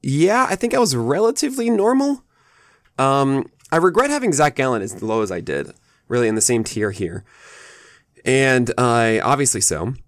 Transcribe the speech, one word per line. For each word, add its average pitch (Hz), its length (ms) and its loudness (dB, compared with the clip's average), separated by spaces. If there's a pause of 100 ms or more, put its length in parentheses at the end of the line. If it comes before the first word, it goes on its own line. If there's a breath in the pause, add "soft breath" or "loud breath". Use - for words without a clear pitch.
yeah, 175 480 2
I 190 60 0
think 233 180 -2
I 269 60 0
was 185 160 0
relatively 226 720 0
normal. 262 540 0 (760 soft breath)
Um, 135 520 0 (240)
I 160 40 2
regret 185 320 2
having 254 220 0
Zach 147 240 2
Gallen 127 260 0
as 101 200 -10
low 110 200 -2
as 98 100 -2
I 90 100 -6
did, 71 320 -6 (340)
really 120 220 0
in 110 60 0
the 110 60 0
same 117 220 0
tier 107 280 -4
here. 95 340 -8 (960 loud breath)
And 131 540 2
I, 117 420 2
obviously 135 400 0
so. 92 360 -4 (120)